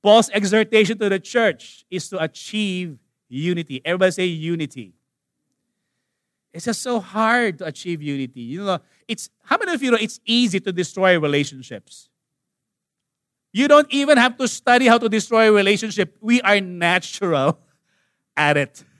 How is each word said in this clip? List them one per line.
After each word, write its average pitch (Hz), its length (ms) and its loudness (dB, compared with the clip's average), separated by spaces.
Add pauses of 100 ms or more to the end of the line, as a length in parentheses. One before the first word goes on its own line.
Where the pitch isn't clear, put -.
Paul's 208 280 6
exhortation 214 680 2
to 208 100 -2
the 190 120 0
church - 680 -4
is 185 180 -8
to 180 140 -6
achieve 180 760 -6 (300)
unity. 156 560 -6
Everybody 185 260 0
say 185 140 -4
unity. 156 720 -6 (1600)
It's 175 140 -12
just 226 160 -4
so 247 180 -2
hard 214 580 -2
to 175 80 -10
achieve 160 360 -8
unity. 135 380 -6
You 139 240 -10
know, 185 140 -2 (300)
it's, - 220 -10 (140)
how 330 140 0
many 392 140 -4
of 254 100 -4
you 262 80 -2
know 233 100 2
it's - 260 -8
easy 226 340 0
to 190 120 -8
destroy 180 460 0
relationships? 143 920 -6 (1400)
You 262 160 0
don't 294 220 6
even 285 280 2
have 247 200 2
to 254 100 -2
study 247 380 2
how 233 120 6
to 226 100 -2
destroy 220 400 2
a 214 40 6
relationship. 202 680 0
We 233 220 2
are 202 180 2
natural 170 1000 -2 (380)
<laughs> - 400 -18
at 147 200 2
it. - 280 -6 (160)